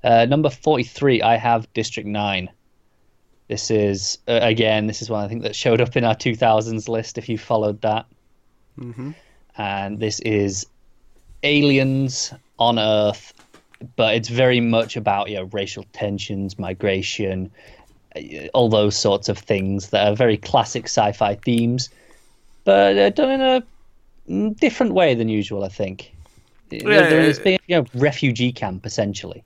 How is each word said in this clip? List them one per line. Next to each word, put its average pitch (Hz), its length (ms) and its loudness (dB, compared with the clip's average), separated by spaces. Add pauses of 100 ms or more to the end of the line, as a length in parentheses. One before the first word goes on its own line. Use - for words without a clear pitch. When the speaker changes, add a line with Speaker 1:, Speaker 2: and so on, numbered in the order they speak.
Speaker 1:
Uh, 117 220 6
number 143 240 2
forty-three, 135 720 0
I 117 140 4
have 117 380 0
District 113 340 -6
Nine. 101 420 -4 (1000)
This - 200 -8
is, 101 480 -2 (100)
uh, 117 140 2
again, 110 460 0
this 107 140 -8
is 110 80 -12
one 107 140 -4
I 101 40 -8
think 113 160 -10
that 107 120 -8
showed 120 260 2
up 123 160 -2
in 120 80 0
our 113 100 2
two 117 200 -4
thousands 110 520 0
list, 113 300 -6
if 110 120 -12
you 113 80 -4
followed 107 440 -2
that. 110 240 -2 (760)
Speaker 2:
Mm-hmm. 123 320 -12 (460)
Speaker 1:
And 101 420 -6
this 107 220 -4
is 101 440 -2 (760)
aliens 135 920 0 (260)
on 117 200 2
Earth, 107 540 0 (640)
but 110 200 2
it's 117 140 -2
very 123 300 2
much 113 380 0
about, 101 320 -2
you 104 80 -8
know, 92 80 -6
racial 98 480 -8
tensions, 101 680 -6
migration, 95 880 -4 (680)
uh, 76 380 -14
all 123 160 2
those 104 280 2
sorts 98 320 0
of 104 80 -2
things 98 520 -4
that 104 180 2
are 104 80 2
very 113 220 2
classic - 480 -2
sci-fi 104 500 0
themes, 120 540 -2 (760)
but, 196 320 6
uh, 202 140 6
done 262 200 0
in 269 100 0
a, 254 220 2 (680)
mm, 208 300 -4
different 226 340 2
way 170 220 4
than 113 140 0
usual, 104 340 -2
I 98 60 -6
think. 98 440 -8 (560)
Speaker 2:
Yeah, - 140 -12
Speaker 1:
They're, 202 260 6
they're 156 120 6
in 160 60 6
this 143 100 2
Speaker 2:
yeah. - 60 -14
Speaker 1:
big, 185 240 4
you 175 100 0
know, 131 80 2 (100)
refugee 123 560 0
camp, 98 340 -8
essentially. 101 600 -6